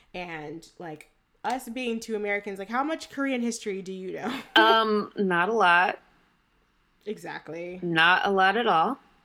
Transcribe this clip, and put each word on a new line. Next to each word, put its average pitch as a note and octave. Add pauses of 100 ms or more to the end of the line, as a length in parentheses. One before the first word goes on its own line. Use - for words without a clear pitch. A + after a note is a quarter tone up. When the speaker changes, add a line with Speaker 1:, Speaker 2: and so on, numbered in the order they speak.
(120)
Speaker 1:
and, E3 (140)
like, D#3+ (360)
us B3+
being A#3
two A3+
Americans, G3+
like, G3
how A#3+
much D#4
Korean C4+
history A3
do F#3
you F#3
know? F3+ (140)
<laughs> -
Speaker 2:
Um, A3
not F3+
a A3
lot. F#3 (1080)
Speaker 1:
Exactly. E3+
Speaker 2:
Not E3+
a G3+
lot G3
at A#3
all. F#3 (260)